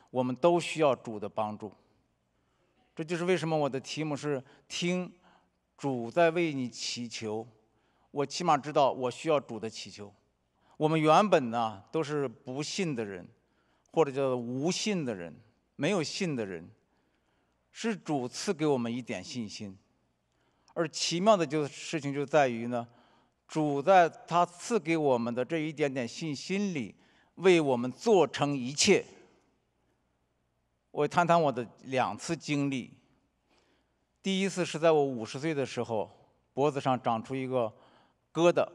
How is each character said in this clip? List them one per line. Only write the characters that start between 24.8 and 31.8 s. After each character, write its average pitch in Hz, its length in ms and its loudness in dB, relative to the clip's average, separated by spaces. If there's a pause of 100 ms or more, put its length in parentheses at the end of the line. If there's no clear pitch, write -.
给 160 160 0
我 139 220 4
们 117 160 -2
的 123 100 -2
这 165 140 -4
一 156 120 -4
点 143 220 -2
点 123 160 -4
信 156 260 -8
心 196 380 -4
里， 117 220 -8 (400)
为 175 260 6
我 135 160 2
们 123 160 -2
做 190 340 4
成 143 300 0
一 127 160 -6
切。 151 320 4 (1900)
我 147 160 0
谈 175 200 2
谈 170 160 6
我 143 100 2
的 117 160 -4 (160)